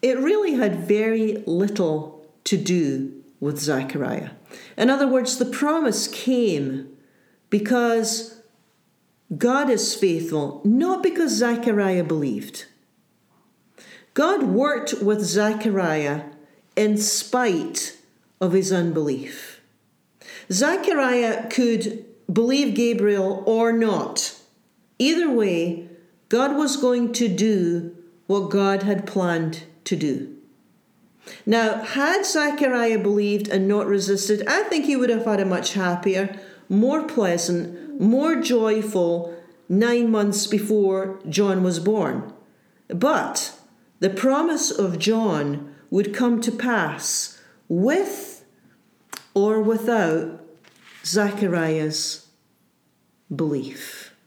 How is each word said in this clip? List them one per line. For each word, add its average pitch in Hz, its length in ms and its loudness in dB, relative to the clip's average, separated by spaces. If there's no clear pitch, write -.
It 254 160 2
really 349 360 2
had 202 320 0
very 220 600 2
little 170 800 -2
to - 120 0
do 139 580 -2
with 143 180 -4
Zechariah. 135 720 -4
In 240 140 2
other 269 180 2
words, 254 300 0
the 247 80 0
promise 294 600 0
came 156 920 -2
because 226 920 0
God 262 340 2
is 214 240 0
faithful, 160 680 -2
not 330 380 2
because 339 300 0
Zechariah 208 720 0
believed. 147 600 -4
God 339 280 2
worked 254 520 0
with 208 280 0
Zechariah 175 1040 0
in 214 220 2
spite - 1000 -2
of 180 120 0
his 190 200 2
unbelief. 160 880 -2
Zechariah 254 1000 0
could 233 560 0
believe 240 420 2
Gabriel 202 720 0
or 226 260 2
not. 220 640 -2
Either 320 320 2
way, 175 580 0
God 277 280 2
was 277 200 0
going 240 380 2
to 240 140 2
do 175 680 0
what 190 240 0
God 196 320 2
had 202 240 -2
planned 165 580 -2
to 185 120 -2
do. 151 420 -4
Now, 220 360 2
had 320 420 0
Zechariah 269 760 0
believed 208 500 0
and 190 200 2
not 208 180 2
resisted, 196 600 0
I 330 180 0
think 320 200 -2
he 285 120 2
would 247 140 2
have 220 140 0
had 208 160 2
a 196 40 2
much 180 300 -2
happier, 190 640 -2
more 254 360 2
pleasant, 175 960 -2
more 269 360 4
joyful 208 1000 0
nine 233 420 2
months 208 360 0
before 196 800 0
John 190 340 2
was 180 160 0
born. 170 540 -2
But 180 680 -2
the 190 100 2
promise 269 600 0
of 180 280 -2
John 160 760 0
would 202 240 0
come 240 260 2
to 226 100 -2
pass 214 880 -4
with 277 760 -2
or 214 260 2
without 214 800 0
Zechariah's 170 1200 -2
belief. - 800 -6